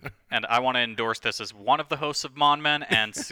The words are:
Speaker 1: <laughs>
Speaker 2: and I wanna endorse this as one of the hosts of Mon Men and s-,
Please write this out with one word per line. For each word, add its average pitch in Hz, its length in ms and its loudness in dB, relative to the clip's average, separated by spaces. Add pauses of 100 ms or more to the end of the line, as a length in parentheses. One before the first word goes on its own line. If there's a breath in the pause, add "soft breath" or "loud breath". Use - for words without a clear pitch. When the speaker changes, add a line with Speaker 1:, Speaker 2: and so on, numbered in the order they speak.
Speaker 1:
<laughs> - 240 -20
Speaker 2:
and 110 160 0
I 117 140 4
wanna 127 180 2
endorse 113 400 0
this 110 200 -2
as 107 140 -10
one 113 260 0
of 151 100 -8
the 151 80 -2
hosts 147 260 -4
of 135 120 -14
Mon 147 240 4
Men 147 240 0
and 110 320 0
s-, - 160 -8